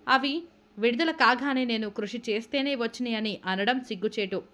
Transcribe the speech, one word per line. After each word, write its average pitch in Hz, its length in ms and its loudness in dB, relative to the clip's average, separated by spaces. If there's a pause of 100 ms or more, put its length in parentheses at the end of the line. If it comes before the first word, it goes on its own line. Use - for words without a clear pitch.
(160)
అవి 269 200 2 (420)
విడుదల 240 340 2
కాగానే 254 600 2
నేను 220 260 -2
కృషి 214 220 -6 (100)
చేస్తేనే 269 460 -2
వచ్చినాయని 226 580 -2 (180)
అనడం 208 260 2 (120)
సిగ్గుచేటు. 196 500 -2 (140)